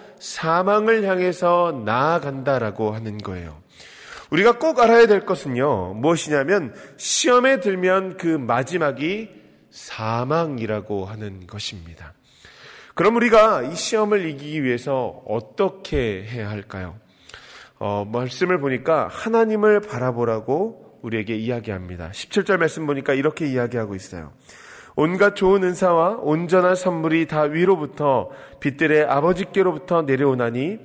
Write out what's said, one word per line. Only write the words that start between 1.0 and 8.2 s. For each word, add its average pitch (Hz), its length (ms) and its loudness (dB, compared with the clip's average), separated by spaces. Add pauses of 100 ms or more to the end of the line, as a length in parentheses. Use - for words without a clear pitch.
향해서 175 800 0
나아간다라고 127 1080 0
하는 107 260 -8
거예요. 87 420 -12 (720)
우리가 220 280 4
꼭 311 220 0
알아야 233 260 8
될 202 180 4
것은요, 123 720 -2
무엇이냐면 147 800 0 (220)
시험에 262 640 2
들면 185 560 0
그 175 100 -6